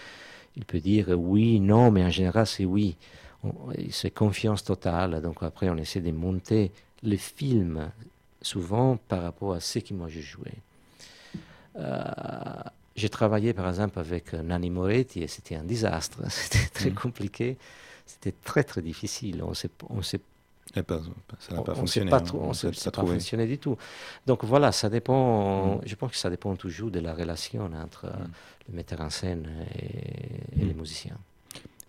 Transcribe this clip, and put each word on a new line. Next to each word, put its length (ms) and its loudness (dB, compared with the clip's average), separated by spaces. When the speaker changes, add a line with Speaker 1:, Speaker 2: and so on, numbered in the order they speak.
Speaker 1:
ils 80 -10
peuvent 160 -2
dire 240 4
oui, 460 6
non, 300 10
mais 120 8
en 60 4
général, 360 4
c'est 200 -2
oui. 320 2
On, 80 -2
c'est 200 -4
confiance 540 2
totale. 560 0
Donc 220 -4
après, 260 0
on 80 0
essaie 240 -4
de 100 -2
monter 600 2
les 140 2
films, 720 0
souvent 560 2
par 160 0
rapport 300 -4
à 80 -4
ce 180 -4
que 140 -10
moi, 160 -6
je 100 -10
jouais. 380 -14
Euh, 240 -4
j'ai 120 0
travaillé, 440 2
par 160 -2
exemple, 300 0
avec 340 -6
Nanni 360 -2
Moretti, 540 0
et 40 -6
c'était 280 -10
un 80 -8
désastre. 600 -2
<laughs> 60 -4
C'était 440 2
très 160 0
Speaker 2:
Mm. 60 -4
Speaker 1:
compliqué. 640 -4
C'était 380 -6
très, 220 2
très 160 -6
difficile. 640 -6
On 100 -4
s'est, 160 -6
on 120 -4
s'est 180 -4
Speaker 2:
Eh 60 -2
ben, 200 -2
ça 160 -8
n'a 60 -2
pas 100 -4
Speaker 1:
on, 40 -2
on 40 -6
Speaker 2:
fonctionné, 280 0
Speaker 1:
s'est 40 4
pas 60 8
Speaker 2:
hein. 40 6
Speaker 1:
trou-, 200 -4
Speaker 2:
On 80 -2
Speaker 1:
on 40 -2
Speaker 2:
s'est 200 -2
Speaker 1:
s'est 120 -8
Speaker 2:
pas 60 -4
Speaker 1:
pas 100 -2
Speaker 2:
trouvé. 120 2
Speaker 1:
fonctionné 340 0
du 100 -2
tout. 200 -2
Donc 160 4
voilà, 300 6
ça 160 2
dépend, 880 4
Speaker 2:
Mm. 80 -4
Speaker 1:
je 100 -6
pense 160 -4
que 60 -6
ça 120 -2
dépend 260 -4
toujours 360 -6
de 80 -2
la 140 -4
relation 560 -6
entre, 260 -12
Speaker 2:
Mm. 20 -8
Speaker 1:
euh, 160 -8
le 60 -10
metteur 260 -8
en 80 -4
scène 380 -4
et, 840 -6
et 40 2
Speaker 2:
Mm. 20 2
Speaker 1:
les 60 0
musiciens. 440 -10